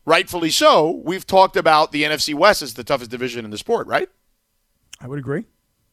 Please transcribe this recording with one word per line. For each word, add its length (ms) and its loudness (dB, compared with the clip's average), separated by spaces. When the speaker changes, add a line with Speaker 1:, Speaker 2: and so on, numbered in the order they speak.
Speaker 1:
rightfully 440 0
so, 400 4
we've 380 -8
talked 280 4
about 360 4
the 120 -2
N 80 0
F 100 -2
C 120 -4
West 300 4
as 100 -12
the 100 -12
toughest 280 -4
division 340 -8
in 60 -14
the 80 -10
sport, 260 -4
right? 240 -2
Speaker 2:
I 80 -16
would 120 -10
agree. 260 -6